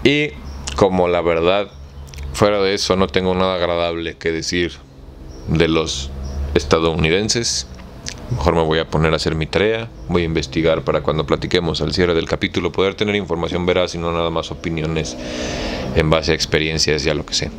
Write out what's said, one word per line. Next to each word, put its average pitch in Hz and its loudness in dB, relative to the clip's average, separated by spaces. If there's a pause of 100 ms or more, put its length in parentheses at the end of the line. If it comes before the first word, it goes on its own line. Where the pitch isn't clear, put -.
Y 147 4 (440)
como 92 4
la 87 2
verdad, 87 2 (640)
fuera 104 4
de 95 2
eso, 98 0
no 95 4
tengo 92 2
nada 92 2
agradable 85 0
que 82 -2
decir 82 -2 (760)
de 80 4
los 80 0 (440)
estadounidenses, 85 2 (640)
mejor 85 2
me 82 4
voy 80 2
a 80 -4
poner 80 2
a - 2
hacer 76 0
mi 80 -2
tarea, 110 0 (200)
voy 87 2
a 85 0
investigar 80 0
para 78 0
cuando 76 0
platiquemos 78 0
al 78 0
cierre 87 4
del 82 2
capítulo 90 -2
poder 95 0
tener 104 0
información 85 -2
veraz 90 2
y 85 -4
no 85 -2
nada 85 0
más 80 -2
opiniones 80 -4 (800)
en 80 2
base 80 2
a - 4
experiencias 78 0
y - 2
a 78 2
lo 76 -4
que - -8
sé. - -2